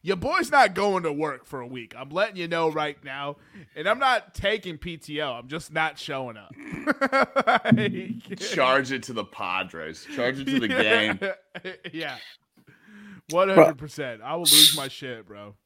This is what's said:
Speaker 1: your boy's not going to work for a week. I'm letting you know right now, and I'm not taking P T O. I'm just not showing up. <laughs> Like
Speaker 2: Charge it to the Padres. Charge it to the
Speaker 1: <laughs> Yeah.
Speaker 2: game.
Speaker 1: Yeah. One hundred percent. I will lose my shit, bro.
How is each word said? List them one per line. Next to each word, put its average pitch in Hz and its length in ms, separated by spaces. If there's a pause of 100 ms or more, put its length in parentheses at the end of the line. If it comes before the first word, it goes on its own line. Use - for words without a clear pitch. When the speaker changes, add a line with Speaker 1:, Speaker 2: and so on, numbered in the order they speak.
Speaker 1:
your 190 160
boy's 277 340
not 240 240
going 190 280
to 160 100
work 143 320
for 135 160
a 120 60
week. 123 320
I'm 135 100
letting 190 280
you 170 120
know 165 220
right 151 340
now, 143 320 (380)
and 165 120
I'm 220 120
not 262 360
taking 190 440
P 170 180
T 147 240
O. 143 120
I'm 120 160
just 156 240
not 156 260
showing 131 400
up. 101 160
<laughs> - 1120
Like 190 720
Speaker 2:
Charge 139 540
it 123 120
to 127 80
the 110 120
Padres. 90 920
Charge 131 240
it 135 80
to 269 140
the 117 80
Speaker 1:
<laughs> - 0
Yeah. 220 440 (500)
Speaker 2:
game. 185 120 (180)
Speaker 1:
Yeah. 147 240 (1120)
One 180 180
hundred 180 300
percent. 135 440
I 139 120
will 175 80
lose 156 340
my 135 120
shit, 120 380
bro. 104 400